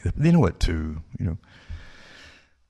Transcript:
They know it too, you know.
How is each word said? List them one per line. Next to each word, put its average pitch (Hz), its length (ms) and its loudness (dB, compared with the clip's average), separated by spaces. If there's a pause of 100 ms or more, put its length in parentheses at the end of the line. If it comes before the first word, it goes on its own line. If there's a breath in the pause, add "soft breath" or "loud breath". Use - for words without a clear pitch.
(160)
They 156 160 4
know 165 140 6
it 82 140 0
too, 78 420 -2 (180)
you 98 60 -4
know. 82 120 -4 (1300 loud breath)